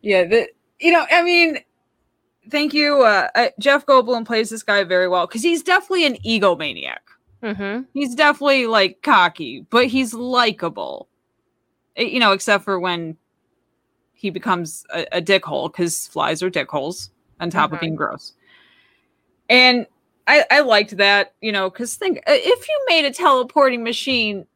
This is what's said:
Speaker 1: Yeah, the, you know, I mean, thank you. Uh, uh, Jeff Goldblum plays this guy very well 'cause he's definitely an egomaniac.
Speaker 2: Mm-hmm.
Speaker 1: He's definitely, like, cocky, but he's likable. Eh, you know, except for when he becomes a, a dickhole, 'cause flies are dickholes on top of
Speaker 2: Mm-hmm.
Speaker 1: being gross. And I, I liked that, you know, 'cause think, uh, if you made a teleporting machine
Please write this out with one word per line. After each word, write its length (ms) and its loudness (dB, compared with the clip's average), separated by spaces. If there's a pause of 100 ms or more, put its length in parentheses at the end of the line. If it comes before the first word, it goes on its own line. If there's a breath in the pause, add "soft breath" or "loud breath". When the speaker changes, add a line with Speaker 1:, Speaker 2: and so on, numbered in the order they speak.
Speaker 1:
Yeah, 220 2
the, 220 0 (320)
you 120 4
know, 180 4
I 140 4
mean, 340 2 (920)
thank 240 -2
you. 260 2
Uh, 320 4
uh, 140 2 (120)
Jeff 280 2
Goldblum 400 2
plays 240 -2
this 100 -12
guy 220 0
very 240 0
well 180 0
'cause 160 -8
he's 220 0
definitely 420 0
an 200 -2
egomaniac. 720 -2 (440)
Speaker 2:
Mm-hmm. 420 -6 (100)
Speaker 1:
He's 200 -4
definitely, 540 2
like, 340 0
cocky, 680 0
but 180 2
he's 260 -2
likable. 960 -4 (880)
Eh, 60 -2
you 160 -4
know, 140 2
except 300 -2
for 160 -4
when 380 -8 (960)
he 160 -8
becomes 640 -6
a, 200 -6
a 80 -2
dickhole, 520 -2
'cause 340 -4
flies 360 -4
are 80 -2
dickholes 580 -6 (300)
on 100 -6
top 220 -2
of 60 -8
Speaker 2:
Mm-hmm. 80 -6
Speaker 1:
being 100 -6
gross. 380 -10 (1160 soft breath)
And 380 4 (400)
I, 240 4
I 100 4
liked 360 2
that, 440 2
you 100 -4
know, 180 -2
'cause 260 -10
think, 240 -4
uh, 20 -20 (120)
if 340 0
you 200 -4
made 180 2
a 60 -2
teleporting 720 2
machine 640 -4 (100)